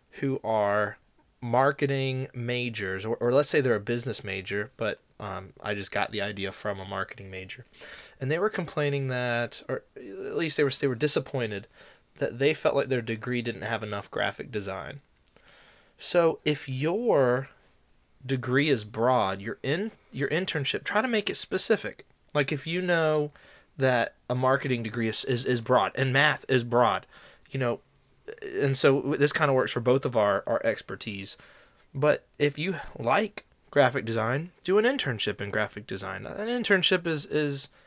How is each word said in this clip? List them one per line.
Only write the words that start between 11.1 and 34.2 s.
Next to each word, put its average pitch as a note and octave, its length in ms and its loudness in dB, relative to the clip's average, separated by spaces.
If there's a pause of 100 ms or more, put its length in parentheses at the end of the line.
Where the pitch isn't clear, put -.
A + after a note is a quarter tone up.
that A#2+ 200 -2
they D3 160 4
felt - 220 0
like C#3 140 2
their B2 120 2
degree A#2 400 -2
didn't A2+ 200 -6
have A2 200 -2
enough G#2 260 -6
graphic G2+ 440 -4
design. F#2+ 480 -8 (1000)
So E3+ 460 2
if D3+ 240 0
your C#3 800 2 (760)
degree C3 440 2
is A2+ 160 2
broad, A2 560 2
your G#2 220 -8
in-, F3+ 300 -2 (200)
your C3 160 -2
internship, F3 560 -2
try - 160 0
to B3 80 0
make A3 220 -2
it - 80 -4
specific. - 680 -2 (300)
Like, D3 180 0
if C#3+ 140 -6
you E3+ 160 -2
know D#3 480 2 (480)
that B2+ 360 2 (140)
a - 60 0
marketing B2+ 480 2
degree A2+ 260 -2
is, A2 160 0
is, B2+ 220 0
is B2 160 0
broad A2 320 4
and C3 180 0
math C#3 340 2
is C3 160 2
broad, A#2 440 4 (440)
you C3+ 80 -4
know, B2 220 -2 (640)
and C3 340 0
so C#3 200 6
w-, C#3 220 0
this C#3+ 140 4
kinda D3 220 2
works B2+ 180 2
for B2+ 80 -2
both B2+ 240 4
of A#2+ 120 -4
our, G2+ 300 4
our - 180 0
expertise. G2+ 720 -6 (560)
But C#3+ 320 2 (120)
if D3 200 0
you E3+ 180 -4 (220)
like D3 480 0 (240)
graphic C3 340 4
design, A#2 460 -2 (120)